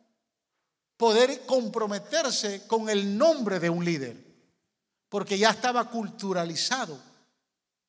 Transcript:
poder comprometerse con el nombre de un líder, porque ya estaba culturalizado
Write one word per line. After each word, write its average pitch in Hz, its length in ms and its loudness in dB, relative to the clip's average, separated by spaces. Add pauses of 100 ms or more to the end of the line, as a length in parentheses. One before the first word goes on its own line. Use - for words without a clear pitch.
(960)
poder 240 480 4
comprometerse 220 1200 -2
con 220 220 0
el 202 280 0
nombre 247 420 2
de 170 100 0
un 170 160 -2
líder, 135 320 -4 (920)
porque 196 300 -4
ya 214 140 6
estaba 240 380 0
culturalizado 190 1120 -4 (880)